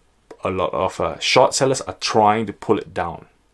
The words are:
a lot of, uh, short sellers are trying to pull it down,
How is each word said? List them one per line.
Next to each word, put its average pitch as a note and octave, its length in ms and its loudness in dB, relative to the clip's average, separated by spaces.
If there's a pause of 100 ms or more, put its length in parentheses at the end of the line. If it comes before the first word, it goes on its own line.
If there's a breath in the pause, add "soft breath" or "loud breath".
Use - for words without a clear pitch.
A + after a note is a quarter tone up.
(440)
a F#2+ 80 -2
lot F#2 200 -2
of, F2+ 300 -2
uh, E2 160 -4
short - 380 4
sellers C3 260 0
are - 180 -10
trying G#2+ 460 2
to G2+ 80 -8
pull - 240 -2
it - 160 -8
down, F2 320 -6 (280)